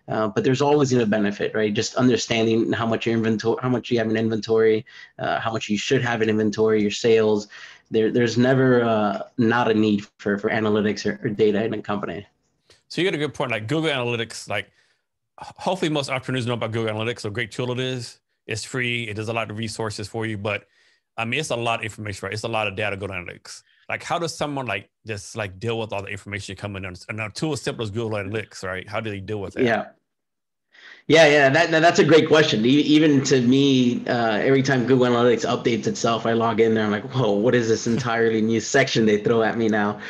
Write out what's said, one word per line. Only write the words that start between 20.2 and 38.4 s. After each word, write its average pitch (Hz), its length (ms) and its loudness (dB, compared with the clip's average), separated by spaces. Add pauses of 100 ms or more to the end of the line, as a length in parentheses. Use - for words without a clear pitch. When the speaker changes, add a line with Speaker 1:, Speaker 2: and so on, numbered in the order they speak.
Speaker 2:
you, 107 120 -6
but, 104 280 -6 (500)
I 113 80 -6
mean, 123 160 -4
it's 151 100 -6
a 123 60 -4
lot 117 240 -2
of 113 40 -10
information, 104 420 -10
right? 98 60 -8
It's 107 100 -8
a 117 60 -6
lot 110 180 -4
of 98 100 -8
data, 104 200 -4
Google 95 200 -8
Analytics. 95 460 -16 (260)
Like, 110 140 -8
how 165 160 -4
does 165 160 -6
someone, 139 320 -6
like, 101 220 -6 (180)
just, 107 300 -12
like, 98 220 -8
deal 113 200 -4
with 107 140 -6
all 101 100 -6
the 98 60 -12
information 101 480 -10
coming 98 280 -10
in? 90 100 -12 (140)
And 110 120 -8
a 107 100 -8
tool 156 220 -4
as 131 100 -8
simple 117 220 -6
as 104 60 -8
Google 110 280 -4
Analytics, 101 460 -8
right? 92 240 -8
How 104 120 -6
do 110 100 -8
they 98 100 -8
deal 101 200 -8
with 90 140 -10
that? 127 100 -2
Speaker 1:
Yeah. 110 240 0 (1160)
Yeah, 156 200 8
yeah, 143 240 6
that, 160 200 2
that, 160 100 4
that's 170 180 6
a - 60 6
great 156 240 6
question. 143 360 4
E-, 123 40 4
even 147 560 6
to 131 180 4
me, 127 640 4
uh, 113 320 0
every 135 240 4
time 131 240 0
Google 123 200 4
Analytics 120 380 4
updates 120 420 -2
itself, 113 380 -2
I 117 80 0
log 117 280 2
in 113 120 4
there, 110 100 2
I'm 104 80 0
like, 104 140 -2 (100)
"Whoa, 117 180 2
what 110 220 2
is 117 140 2
this 110 180 0
entirely 113 540 0